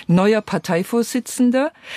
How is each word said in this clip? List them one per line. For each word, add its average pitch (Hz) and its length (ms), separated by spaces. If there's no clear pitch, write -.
neuer 208 340
Parteivorsitzender. 233 1300